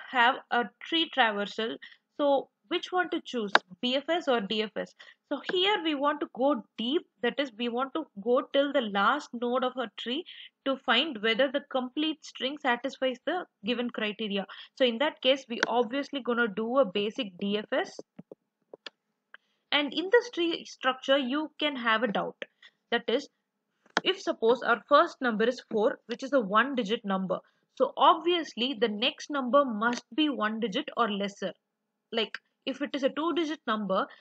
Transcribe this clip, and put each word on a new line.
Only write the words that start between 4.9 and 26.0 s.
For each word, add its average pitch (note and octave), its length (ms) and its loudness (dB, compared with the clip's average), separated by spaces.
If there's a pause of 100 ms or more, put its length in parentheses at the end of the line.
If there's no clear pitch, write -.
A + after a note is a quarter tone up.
So C#4 100 -4 (120)
here F#4+ 320 2
we D#4+ 100 0
want C#4+ 260 0
to D#4 140 -6
go B3+ 280 2 (160)
deep, C4 240 -2 (200)
that A#3 160 0
is, C#4 200 -2
we A#3+ 100 -4
want B3 260 -4
to D#4+ 100 -2 (180)
go B3 200 2 (100)
till C#4 200 2
the C#4 80 2
last A3 520 0
node A#3+ 320 -2
of B3+ 120 -2
a A#3+ 220 -6
tree C4 260 -6 (400)
to C4+ 120 0 (100)
find B3+ 340 2
whether A3+ 320 2
the C#4+ 180 0
complete D4 540 -2
string C4+ 360 -6
satisfies B3+ 640 -2
the - 180 -2 (200)
given A#3+ 260 -2
criteria. G#3 560 -4 (300)
So C4+ 80 4
in A#3 140 2
that D4+ 220 0
case, C4+ 280 4
we A3+ 180 -4
obviously B3 560 0
gonna A#3 260 2
do A3 300 -2
a C#4 60 8
basic G#3 540 -4
D G3+ 200 -2
F G#3+ 140 -6
S. E4 260 -4 (1700)
And C#4+ 200 0
in F4+ 180 -4
this A#4 200 4
tree E4+ 340 -2
structure, C4 540 0
you C#4+ 400 -2
can D4 180 -2
have A3+ 260 0
a A3+ 100 0
doubt. F3 320 -4 (460)
That A#3 180 0
is, B3+ 200 0 (720)
if F#4 180 0
suppose A#3+ 420 2
our A#3+ 260 2
first D#4+ 320 6
number A3 240 2
is B3 260 0
four, G#3+ 360 2